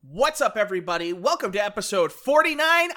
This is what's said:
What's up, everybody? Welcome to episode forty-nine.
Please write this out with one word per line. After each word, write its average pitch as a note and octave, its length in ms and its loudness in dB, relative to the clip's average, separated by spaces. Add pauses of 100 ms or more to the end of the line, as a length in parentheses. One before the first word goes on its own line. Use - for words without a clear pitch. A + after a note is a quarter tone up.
(140)
What's C#4+ 280 0
up, A3 160 0
everybody? F3 560 -2
Welcome G#3 400 -2
to G3+ 100 0
episode G3 480 -2
forty-nine. D#4+ 840 2